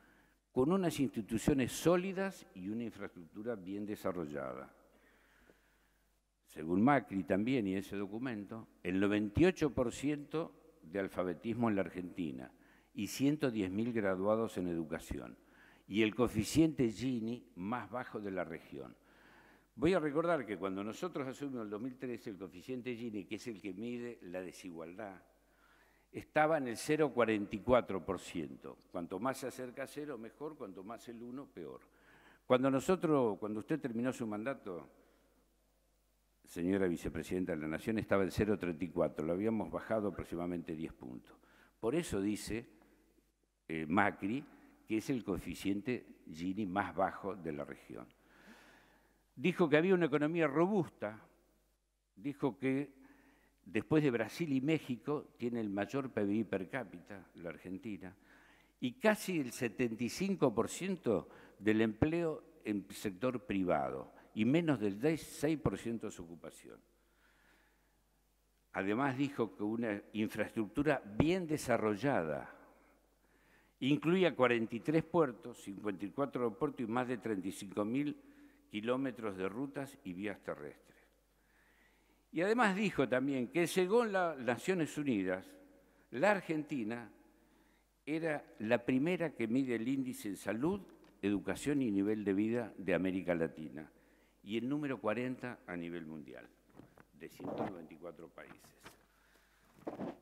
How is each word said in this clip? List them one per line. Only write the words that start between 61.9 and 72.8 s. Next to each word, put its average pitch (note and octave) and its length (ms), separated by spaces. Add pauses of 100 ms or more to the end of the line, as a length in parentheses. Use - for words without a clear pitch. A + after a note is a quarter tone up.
en G2+ 260
sector A2+ 540
privado D2+ 680 (220)
y A2 100
menos D3 340
del G#2+ 380
seis - 400
por G2 200
ciento A2+ 300
de G2 40
su F2+ 120
ocupación. D#2 560 (1900)
Además A#2 440
dijo C3 380
que G#2 80
una A2 380 (100)
infraestructura A2 880 (160)
bien E3 300
desarrollada G#2+ 1120 (1200)